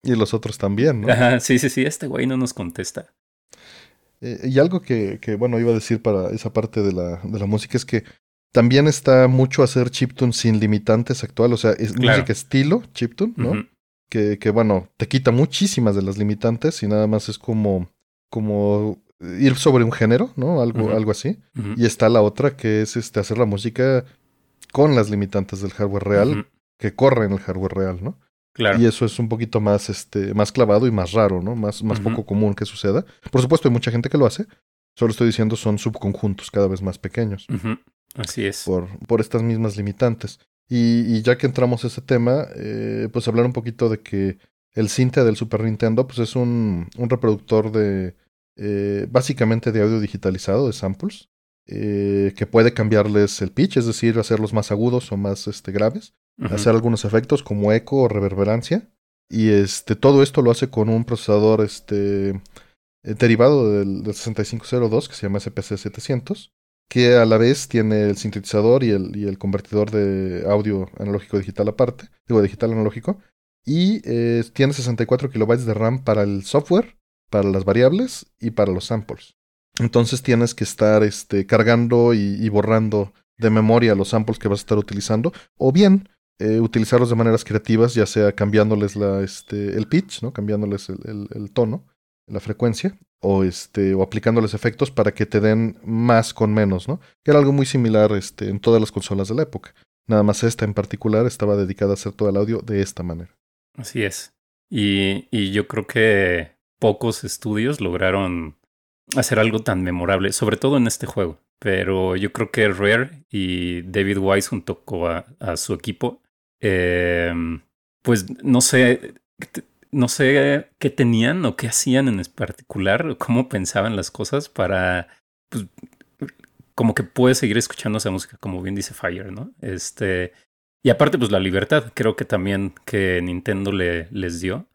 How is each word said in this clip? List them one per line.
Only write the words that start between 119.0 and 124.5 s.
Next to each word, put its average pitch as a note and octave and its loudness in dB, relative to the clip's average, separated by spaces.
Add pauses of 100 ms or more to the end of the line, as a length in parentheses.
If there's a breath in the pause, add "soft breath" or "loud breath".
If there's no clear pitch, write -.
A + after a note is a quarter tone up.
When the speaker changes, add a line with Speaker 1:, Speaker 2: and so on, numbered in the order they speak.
Speaker 2:
t-, - -12 (260)
no D3 0
sé C#3 2
qué C#3 0
tenían B2 2
o A2+ -2
qué - -6
hacían C3 0
en G2+ -2
es-, F2 -10
particular, - -4
o C3+ -8
cómo B2 0
pensaban G2+ -4
las F2+ -6
cosas - -6
para, F#2 -2 (400 soft breath)